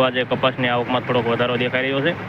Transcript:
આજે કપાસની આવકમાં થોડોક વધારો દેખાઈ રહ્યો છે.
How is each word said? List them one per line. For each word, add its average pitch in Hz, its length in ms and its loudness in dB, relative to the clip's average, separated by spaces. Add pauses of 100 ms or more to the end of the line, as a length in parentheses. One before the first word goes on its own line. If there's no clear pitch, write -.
આજે 127 240 2
કપાસની 127 440 0
આવકમાં 120 340 0
થોડોક 123 220 0
વધારો 120 320 0
દેખાઈ 123 240 0
રહ્યો 135 200 -2
છે. 170 120 0 (160)